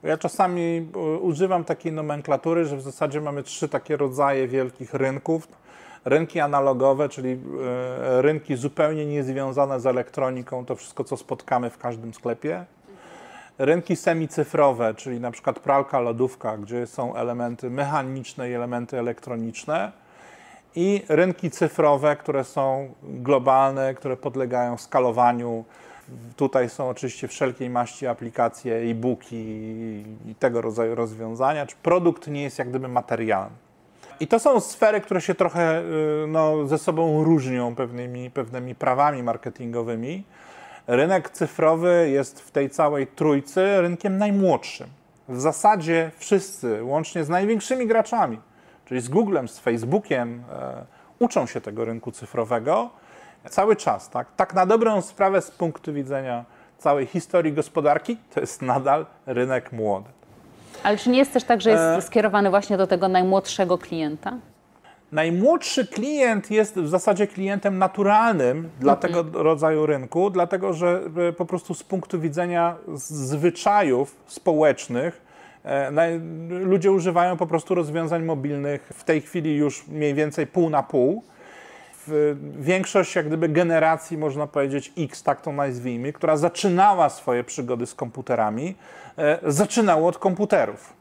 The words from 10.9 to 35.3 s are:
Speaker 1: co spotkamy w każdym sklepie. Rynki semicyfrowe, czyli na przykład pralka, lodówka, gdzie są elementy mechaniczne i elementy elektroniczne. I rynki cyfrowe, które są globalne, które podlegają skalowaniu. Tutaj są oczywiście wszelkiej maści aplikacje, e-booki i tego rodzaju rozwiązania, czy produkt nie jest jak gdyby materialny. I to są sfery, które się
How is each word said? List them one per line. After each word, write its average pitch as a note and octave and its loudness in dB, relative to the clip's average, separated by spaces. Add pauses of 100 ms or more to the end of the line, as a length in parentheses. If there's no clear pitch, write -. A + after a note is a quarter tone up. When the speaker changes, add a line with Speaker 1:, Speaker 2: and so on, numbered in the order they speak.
Speaker 1:
co B2+ -6
spotkamy B2 -4
w - -20
każdym A#2 -10
sklepie. D3+ -6 (920)
Rynki D#3+ 2
semicyfrowe, C#3+ 0
czyli B2 -8
na A#2+ -6
przykład - -6
pralka, C#3 0
lodówka, A#2+ -2
gdzie A#2 -8
są B2 -8
elementy A#2+ -6
mechaniczne C3+ -6
i B2 -6
elementy A#2+ -6
elektroniczne. A#2+ -6 (840)
I G3 0
rynki E3+ 2
cyfrowe, D3 2
które C#3 -4
są C3+ -2 (140)
globalne, C3+ 2
które C3 -6
podlegają B2 -4
skalowaniu. A#2+ 2 (680)
Tutaj B2+ 2
są B2+ -6
oczywiście B2 -8
wszelkiej B2+ -4
maści B2 -4
aplikacje, A#2 -4
e-booki A#2 -4 (920)
i A2 -14
tego A#2 0
rodzaju A2+ -2
rozwiązania, A#2 -4
czy - -18
produkt F3 2
nie C#3+ -6
jest - -10
jak B2 -4
gdyby C3 -6
materialny. A2 -2 (640)
I D#3 -4
to A3+ 4
są C4 4
sfery, G#3+ 2
które F#3 -2
się F3+ -2